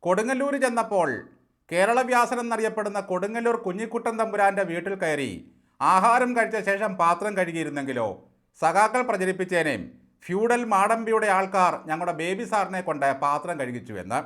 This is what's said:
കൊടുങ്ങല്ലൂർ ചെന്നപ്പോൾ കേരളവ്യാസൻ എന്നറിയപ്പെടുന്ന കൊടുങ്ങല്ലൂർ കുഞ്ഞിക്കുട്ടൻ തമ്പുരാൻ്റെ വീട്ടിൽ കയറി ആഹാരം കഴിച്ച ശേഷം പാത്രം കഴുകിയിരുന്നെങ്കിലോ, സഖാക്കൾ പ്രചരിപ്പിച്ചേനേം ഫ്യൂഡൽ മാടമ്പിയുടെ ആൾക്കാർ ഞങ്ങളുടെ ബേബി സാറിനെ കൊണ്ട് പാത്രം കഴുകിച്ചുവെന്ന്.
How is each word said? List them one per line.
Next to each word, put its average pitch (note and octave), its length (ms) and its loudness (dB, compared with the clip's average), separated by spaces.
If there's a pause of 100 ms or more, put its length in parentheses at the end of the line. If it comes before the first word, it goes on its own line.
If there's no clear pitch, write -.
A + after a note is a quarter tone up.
കൊടുങ്ങല്ലൂർ B3+ 520 0 (100)
ചെന്നപ്പോൾ A3 440 0 (640)
കേരളവ്യാസൻ A#3+ 720 2
എന്നറിയപ്പെടുന്ന G#3+ 540 -2 (140)
കൊടുങ്ങല്ലൂർ A3+ 520 -2
കുഞ്ഞിക്കുട്ടൻ A3+ 560 -4
തമ്പുരാൻ്റെ G3 420 2 (100)
വീട്ടിൽ F3 220 -4 (100)
കയറി C#3 260 -2 (640)
ആഹാരം A#3 420 4
കഴിച്ച A3 220 0 (100)
ശേഷം G3 240 0 (100)
പാത്രം F3 360 2
കഴുകിയിരുന്നെങ്കിലോ, C#3+ 720 -2 (520)
സഖാക്കൾ G#3+ 460 4
പ്രചരിപ്പിച്ചേനേം F#3 760 0 (440)
ഫ്യൂഡൽ A#3 360 0 (120)
മാടമ്പിയുടെ A3 600 2
ആൾക്കാർ F#3+ 380 2 (160)
ഞങ്ങളുടെ E3+ 300 -2
ബേബി F#3+ 320 -4
സാറിനെ F#3 360 0
കൊണ്ട് D3 200 0 (160)
പാത്രം D3 360 0
കഴുകിച്ചുവെന്ന്. A#2 680 -6